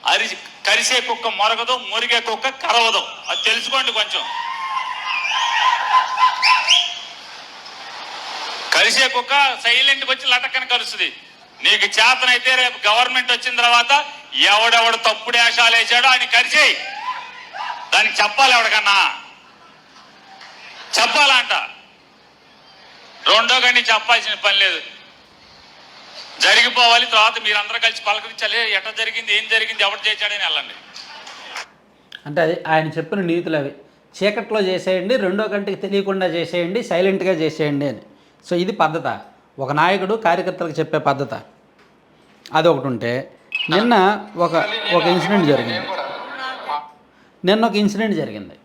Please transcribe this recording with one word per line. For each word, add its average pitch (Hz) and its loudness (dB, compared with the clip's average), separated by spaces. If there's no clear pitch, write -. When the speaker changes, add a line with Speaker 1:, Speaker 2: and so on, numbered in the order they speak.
Speaker 1:
అరి-, 196 0
కరిసే 226 2
కుక్క 233 -4
మొరగదు, 220 0
మురిగే 233 0
కుక్క 226 -4
కరవదు, 226 0
అది 190 0
తెలుసుకోండి 240 -2
కొంచెం. 208 -4
కరిసే 233 4
కుక్క 247 -4
సైలెంట్‌గా 262 2
వచ్చి 262 -2
లటక్కన 254 0
కరుస్తుంది. 185 -4
నీకు 202 2
చేతనైతే 247 2
రేపు 240 -2
గవర్నమెంట్ 247 2
వచ్చిన 240 -2
తర్వాత 240 4
ఎవడెవడు 226 4
తప్పుడు 226 -2
వేషాలు 233 4
వేసాడో 233 2
ఆయన 247 2
కరిసేయి, 247 2
దానికి 214 2
చెప్పాలి 262 4
ఎవడికన్నా, 208 2
చెప్పాలంట. 247 2
రెండో 226 4
గండి 247 4
చెప్పాల్సిన 220 2
పని 196 2
లేదు, 180 2
జరిగిపోవాలి. 233 4
తర్వాత 226 4
మీరందరూ 208 -2
కలిసి - -2
పలకరించాలి, 214 -2
ఎట్లా 196 -4
జరిగింది, 220 -2
ఏం 214 0
జరిగింది, 220 0
ఎవడు 202 0
చేశాడని 208 -4
వెళ్ళండి. 151 -4
Speaker 2:
అంటే, 147 -4
అది 165 0
ఆయన 160 2
చెప్పిన 165 -4
నీతులు 165 0
అవి. 139 -4
చీకట్లో 208 0
చేసేయండి, 185 0
రెండో 202 0
కంటికి 202 -4
తెలియకుండా 190 -2
చేసేయండి, 175 -2
సైలెంట్గా 190 2
చేసేయండి 151 0
అని. 110 -6
So, 180 0
ఇది 180 0
పద్ధత? 151 -2
ఒక 135 -4
నాయకుడు 185 2
కార్యకర్తలకు 175 -2
చెప్పే 156 -2
పద్ధత? 139 -2
అదొకటి 156 4
ఉంటే, 120 -4
నిన్న 202 4
ఒక, 165 0
ఒక 170 4
ఇన్సిడెంట్ 175 2
జరిగింది. 117 0
నిన్న 220 4
ఒక 208 -2
ఇన్సిడెంట్ 208 0
జరిగింది 104 -8